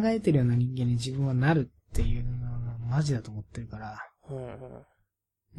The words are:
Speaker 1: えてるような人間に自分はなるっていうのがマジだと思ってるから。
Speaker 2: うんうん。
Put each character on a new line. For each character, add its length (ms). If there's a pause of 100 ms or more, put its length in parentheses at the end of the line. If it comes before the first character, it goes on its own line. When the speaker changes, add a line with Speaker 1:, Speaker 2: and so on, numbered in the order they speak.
Speaker 1:
え 140
て 120
る 80
よ 60
う 20
な 80
人 180
間 120
に 80
自 180
分 160
は 80
な 180
る 160 (200)
っ 20
て 100
い 180
う 40
の 180
が 360 (120)
マ 140
ジ 100
だ 80
と 80
思 120
っ 20
て 180
る 60
か 100
ら。 220 (320)
Speaker 2:
う 20
ん 40
う 40
ん。 440 (720)